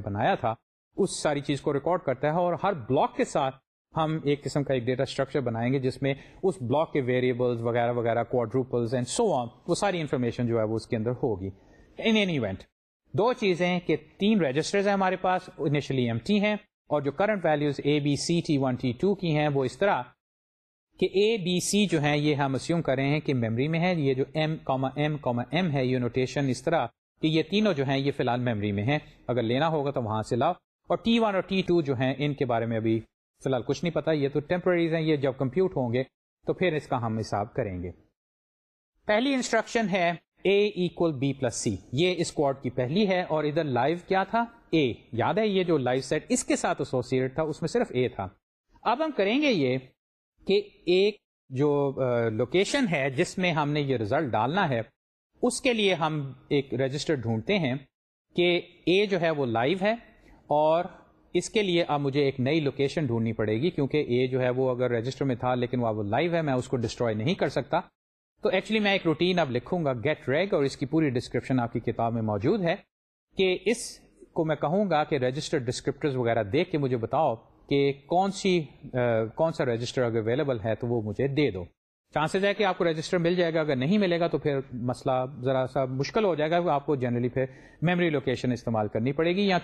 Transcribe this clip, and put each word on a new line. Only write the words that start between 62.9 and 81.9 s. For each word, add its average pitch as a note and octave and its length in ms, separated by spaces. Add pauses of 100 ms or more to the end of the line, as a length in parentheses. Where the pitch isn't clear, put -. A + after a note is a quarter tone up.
ڈھونڈنی A#2 280
پڑے G#2+ 280
گی، D3 100
کیونکہ D3 400
A B2+ 200
جو B2+ 100
ہے B2+ 80
وہ B2+ 200
اگر B2 220
رجسٹر A#2+ 340
میں C3 100
تھا B2+ 200
لیکن B2 240
وہ A#2 80
اب A2 160
لائیو C#3 300
ہے، E3 80
میں D3 120
اس B2 140
کو C3+ 100
ڈسٹروائے A2+ 380
نہیں A#2+ 200
کر D#3+ 140
سکتا۔ D#3 300 (640)
تو G#3 60
actually G3+ 340
میں G3+ 80
ایک F#3+ 140
روٹین F3 340
اب C#3+ 120
لکھوں D#3+ 340
گا C3+ 80 (140)
get D3+ 220
reg، F#3 240
اور D3+ 100
اس C3+ 140
کی C#3+ 80
پوری D#3+ 240
ڈسکرپشن B2+ 500
آپ A#2+ 140
کی A#2+ 80
کتاب A#2 320
میں A#2 100
موجود B2 420
ہے، E3+ 100 (640)
کہ F#3 280
اس A#3 220 (460)
کو E3 120
میں D#3 100
کہوں F#3 340
گا D3+ 140
کہ D3+ 160
رجسٹر C3 400
ڈسکرپٹرز B2+ 560
وغیرہ A#2 280
دیکھ C#3 280
کے D#3+ 60
مجھے B2+ 200
بتاؤ B2+ 380 (340)
کہ C#3 220 (160)
کون F#3 240
سی، F#3 280
آ، B2 640 (100)
کون D#3+ 180
سا D#3 120
رجسٹر A#2+ 380
اگر A#2 160
اویلیبل B2 440
ہے A2 120
تو A#2+ 120
وہ A#2 140
مجھے G#2+ 260
دے C#3 240
دو۔ F#2 120 (500)